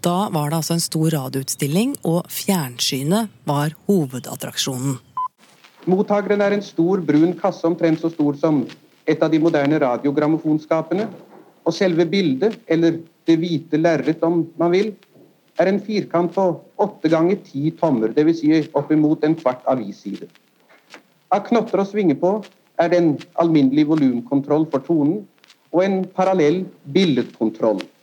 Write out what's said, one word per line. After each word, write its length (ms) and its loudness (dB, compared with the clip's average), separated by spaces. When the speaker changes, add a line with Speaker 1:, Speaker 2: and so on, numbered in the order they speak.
Speaker 1:
Da 320 0
var 160 -2
det 80 -2
altså 160 -4
en 80 -2
stor 320 -2
radioutstilling, 800 -4
og 240 -2
fjernsynet 960 -2
var 300 -2
hovedattraksjonen. 1120 -4
Speaker 2:
Mottageren 560 2
er 140 2
en 80 -4
stor, 420 0
brun 320 4
kasse, 300 -2
omtrent 340 0
så 80 -2
stor 300 0
som 240 2
et 160 0
av 80 2
de 120 2
moderne 400 2
radiogrammofonskapene. 1200 0
Og 140 -2
selve 340 2
bildet, 460 0
eller 320 0
det 100 4
hvite 400 -2
lerret 480 0
om 140 2
man 160 2
vil, 160 0
er 80 4
en 160 0
firkant 500 -2
på 120 2
åtte 320 -2
ganger 320 2
ti 340 -4
tommer, 380 0
det 100 4
vil 80 4
si 160 0
opp 180 -2
imot 320 2
en 160 2
kvart 320 -2
avisside. 560 -6
Av 160 0
knotter 360 0
å 40 0
svinge 320 0
på 140 2
er 100 2
det 80 4
en 120 4
alminnelig 520 4
volumkontroll 840 0
for 100 -2
tonen, 380 0
og 140 2
en 140 0
parallell 460 2
billedkontroll. 880 0